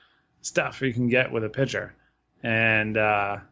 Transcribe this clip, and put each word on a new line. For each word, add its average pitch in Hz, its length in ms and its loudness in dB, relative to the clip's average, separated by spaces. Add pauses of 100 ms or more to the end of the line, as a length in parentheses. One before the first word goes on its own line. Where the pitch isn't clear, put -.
(420)
stuff 139 400 -4
you 131 100 0
can 120 160 0
get 123 240 2
with 113 100 -2
a 107 60 -2
pitcher. 107 460 -4 (480)
And, 110 560 2
uh, 104 400 2 (140)